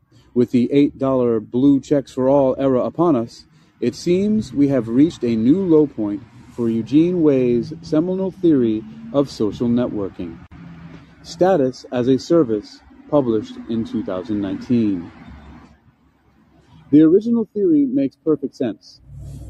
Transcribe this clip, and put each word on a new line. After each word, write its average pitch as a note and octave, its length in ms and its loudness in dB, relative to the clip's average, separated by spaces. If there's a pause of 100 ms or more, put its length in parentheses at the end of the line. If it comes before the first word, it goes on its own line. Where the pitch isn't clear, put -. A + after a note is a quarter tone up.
(320)
With A#2+ 180 2
the A#2+ 220 2
eight C#3+ 260 2
dollar B2+ 400 0
blue B2+ 420 0
checks C#3 320 -2
for C3 160 -2
all C3+ 300 2
era C3 220 0
upon D3 360 0
us, A#2 300 -8 (340)
it B2 140 -2
seems G#3 580 -2
we C#3 160 2
have B2 200 -2
reached C#3 340 2
a A#2 140 0
new C3 280 2
low D#3 220 4
point G#2 360 -6 (300)
for A#2 160 -4
Eugene D3+ 540 0
Wei's B2+ 500 0 (100)
seminal F#3 480 -2
theory B2 540 0 (280)
of C#3 160 0
social A#2 400 -4
networking. G2+ 680 -4 (840)
Status D#3+ 680 0
as B2 160 -2
a C3 120 4
Service, A#2+ 640 0 (300)
published A#2+ 460 0 (120)
in A2+ 160 -4
two G#2+ 200 -6
thousand G2 360 -6
nineteen. G2 720 -2 (1800)
The D3+ 120 8
original G#3+ 500 2
theory D#3+ 340 2
makes C3+ 280 -2
perfect C#3+ 400 -4
sense. - 460 -8 (500)